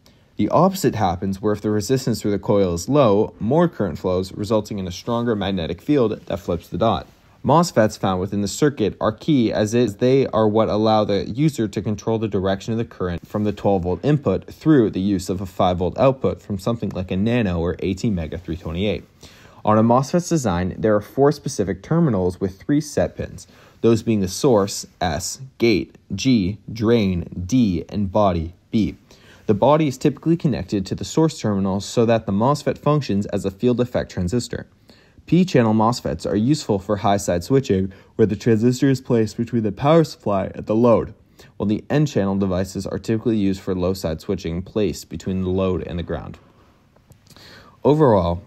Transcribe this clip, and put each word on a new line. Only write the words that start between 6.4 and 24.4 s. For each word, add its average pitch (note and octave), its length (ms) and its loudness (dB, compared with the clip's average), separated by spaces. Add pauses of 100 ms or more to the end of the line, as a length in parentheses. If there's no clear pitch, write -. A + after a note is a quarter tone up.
the F#2 100 -8
dot. G#2 300 0 (360)
mosfets C3+ 520 2
found F#2+ 240 -2
within G2+ 220 -4
the G2 60 -4
circuit - 520 0
are G#2+ 120 0
key B2 400 0
as G#2+ 200 0
it, A#2 280 0
they B2+ 280 4
are A2 200 2
what G#2+ 200 2
allow G#2+ 360 2
the G2 260 -2
user A#2+ 380 0
to G#2+ 120 -4
control A2 380 -4
the A2 80 -2
direction G2 460 -2
of A2+ 60 -4
the A#2 60 -4
current F2+ 420 -6
from G#2+ 180 -4
the G#2 80 0
twelve G2 320 0
volt F2+ 200 -2
input C3+ 480 0
through C3 380 4
the F2 100 -4
use F#2+ 300 -2
of F#2 100 -4
a G2 60 -8
five F#2 320 0
volt F2 200 -2
output B2+ 440 0
from G2+ 160 -8
something A2+ 320 -4
like F2+ 220 -6
a F#2 40 -2
Nano G2+ 440 0
or E2+ 180 -2
A F#2 160 -2
T A#2 160 -2
Mega E2 280 -6
three D#2+ 180 -8
twenty-eight. F2 480 -4 (600)
On G#2+ 140 4
a A2 60 6
mosfet's C3+ 440 2
design, F#2 480 -2
there G#2+ 200 2
are G#2 40 2
four C3+ 300 2
specific F#2+ 500 -4
terminals A2 600 0
with F#2+ 200 -6
three - 200 0
set - 360 -4
pins, - 300 -12 (360)
those A#2 200 4
being A2 180 0
the F#2 80 0
source, G2+ 580 0 (140)